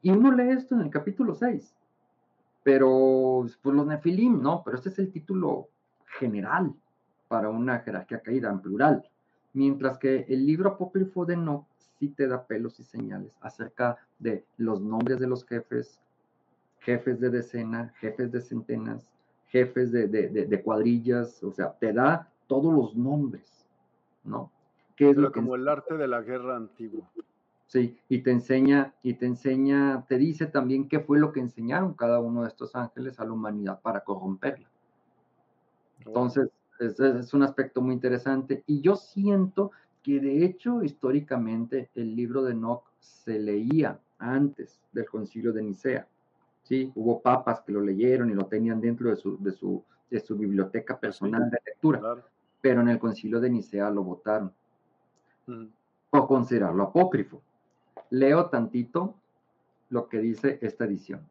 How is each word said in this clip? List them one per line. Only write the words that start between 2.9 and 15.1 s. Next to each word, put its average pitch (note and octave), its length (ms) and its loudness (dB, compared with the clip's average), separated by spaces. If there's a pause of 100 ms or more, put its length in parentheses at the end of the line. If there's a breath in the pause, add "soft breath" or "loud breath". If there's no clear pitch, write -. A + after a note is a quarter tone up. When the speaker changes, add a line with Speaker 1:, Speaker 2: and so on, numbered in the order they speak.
Speaker 1:
pues, C#3 140 0
los D3 120 4
nefilim, F3+ 540 2
¿no? E3 220 0
Pero A#2+ 140 -6
este F#3+ 120 -8
es F#3+ 100 -6
el F#3+ 120 -2
título F3 580 -4 (500)
general B2 540 -2 (540)
para A2 220 -2
una A#2+ 300 -2
jerarquía G#2+ 420 -8
caída A2+ 280 -2
en G2 120 -4
plural, A#2+ 480 2 (440)
mientras C3+ 440 0
que C3 320 0
el C3 160 2
libro E3+ 260 2
apócrifo F#3+ 540 -4
de F3 100 -2
Enoch D3+ 300 -4 (340)
sí C#3+ 100 -2
te C#3+ 180 -2
da B2+ 180 -4
pelos A#2 340 -8
y A#2+ 40 -20
señales G2+ 480 -12 (100)
acerca - 560 -6 (220 loud breath)
de A2+ 260 -6 (120)
los A2 240 -2
nombres A2+ 380 -2